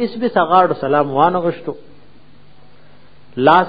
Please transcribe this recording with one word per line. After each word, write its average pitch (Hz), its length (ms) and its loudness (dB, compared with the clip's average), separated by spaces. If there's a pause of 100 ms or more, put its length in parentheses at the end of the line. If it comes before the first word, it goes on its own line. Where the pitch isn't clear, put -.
اس 226 180 -6
به 247 140 -2
سغاړو 175 460 2
سلام 143 300 0
وانه 170 340 0
غشتو، - 280 -6 (1700)
لاس 180 220 4